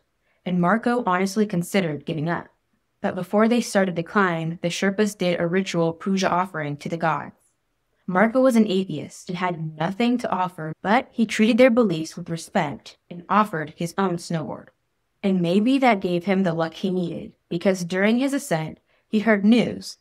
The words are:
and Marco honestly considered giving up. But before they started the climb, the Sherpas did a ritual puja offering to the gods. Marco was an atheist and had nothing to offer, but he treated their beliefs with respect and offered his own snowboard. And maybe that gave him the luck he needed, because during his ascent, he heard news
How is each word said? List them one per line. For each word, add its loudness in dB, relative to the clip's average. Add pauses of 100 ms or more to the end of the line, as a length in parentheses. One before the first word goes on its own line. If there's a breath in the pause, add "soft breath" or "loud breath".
(460)
and 0
Marco 2
honestly 0
considered -2
giving -4
up. -4 (580)
But -2
before 2
they 2
started 0
the -2
climb, 0
the 0
Sherpas 0
did 0
a 0
ritual 0
puja -2
offering -2
to -10
the -6
gods. -4 (720)
Marco 2
was 6
an 6
atheist -4
and -8
had -6
nothing 0
to -4
offer, -6
but 0
he 0
treated 2
their 10
beliefs 0
with -10
respect -6 (100)
and -16
offered 0
his -6
own 0
snowboard. -8 (520)
And 2
maybe 2
that 4
gave -2
him 2
the 0
luck -4
he -4
needed, -4 (140)
because -2
during 2
his 0
ascent, -4 (280)
he 0
heard 2
news 2